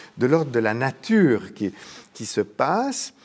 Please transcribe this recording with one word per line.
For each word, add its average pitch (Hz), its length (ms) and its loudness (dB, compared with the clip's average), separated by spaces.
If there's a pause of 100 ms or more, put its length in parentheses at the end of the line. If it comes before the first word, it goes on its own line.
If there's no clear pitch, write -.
(180)
de 113 80 0
l'ordre 151 240 2
de 120 80 -2
la 110 160 0
nature 131 800 0
qui, 98 180 -4 (400)
qui - 140 -14
se - 140 -4
passe, 190 760 -4 (100)